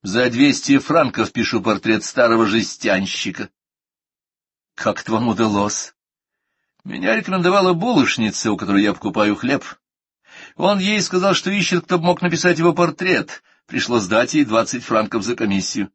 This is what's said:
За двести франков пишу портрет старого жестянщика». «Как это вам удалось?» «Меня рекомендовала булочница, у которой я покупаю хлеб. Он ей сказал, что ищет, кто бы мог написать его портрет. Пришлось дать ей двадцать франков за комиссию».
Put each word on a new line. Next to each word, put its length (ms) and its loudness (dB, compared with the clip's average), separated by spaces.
За 260 0
двести 500 2
франков 540 0
пишу 300 -2
портрет 420 0
старого 420 2
жестянщика». 1000 -2
«Как 260 -4
это 120 -6
вам 160 0
удалось?» 680 -2
«Меня 320 -2
рекомендовала 560 2
булочница, 800 0
у 60 0
которой 240 2
я 100 2
покупаю 440 0
хлеб. 280 -2
Он 240 2
ей 200 0
сказал, 320 0
что 180 -2
ищет, 340 -2
кто 140 -2
бы 60 -2
мог 160 0
написать 380 2
его 160 4
портрет. 680 -2
Пришлось 400 -2
дать 280 2
ей 100 4
двадцать 400 0
франков 380 -2
за 140 -4
комиссию». 580 -2